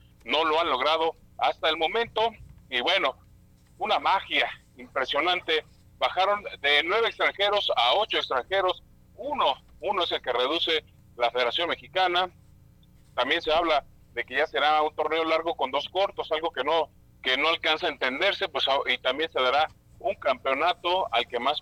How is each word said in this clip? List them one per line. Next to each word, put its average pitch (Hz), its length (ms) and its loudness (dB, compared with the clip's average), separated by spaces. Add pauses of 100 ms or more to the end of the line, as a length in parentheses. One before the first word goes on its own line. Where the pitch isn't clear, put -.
(240)
no 147 200 0
lo 156 140 2
han 165 120 0
logrado 156 460 0 (200)
hasta 151 320 0
el 156 80 2
momento. 220 540 0 (400)
Y 127 100 0
bueno, 160 340 0 (600)
una 196 220 0
magia 156 520 0 (260)
impresionante 151 880 -2 (380)
bajaron 190 400 0 (180)
de 147 240 2
nueve 214 220 2
extranjeros 196 720 0
a 123 180 4
ocho 190 240 0
extranjeros, 175 640 -2 (320)
uno, 208 400 -2 (260)
uno 185 220 -2
es 160 80 -2
el 160 100 -2
que 131 120 -4
reduce 151 520 -2 (320)
la 120 140 2
Federación 127 380 -2
Mexicana. 175 600 0 (840)
También 139 260 0
se 156 120 -2
habla 160 320 2 (300)
de 120 100 -6
que 127 100 -12
ya 147 140 2
será 151 340 2
un 151 140 0
torneo 156 280 0
largo 160 300 0
con 131 160 -2
dos 143 180 -2
cortos, 185 440 -2
algo 160 180 -2
que 131 140 -6
no, 151 260 0 (320)
que 131 140 2
no 147 120 2
alcanza 160 380 0
a 214 40 0
entenderse, 170 580 -2
pues, 139 180 -2
a-, 135 260 0
y 127 60 0
también 143 320 -2
se 147 100 -2
dará 135 280 2 (320)
un 196 160 -4
campeonato 165 1000 0
al 120 140 2
que 120 100 -6
más 135 240 -2